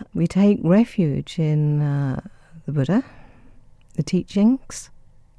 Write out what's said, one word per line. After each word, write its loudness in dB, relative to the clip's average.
We 0
take 2
refuge 0
in, 0
uh, -2
the -6
Buddha, 0
the -4
teachings, -2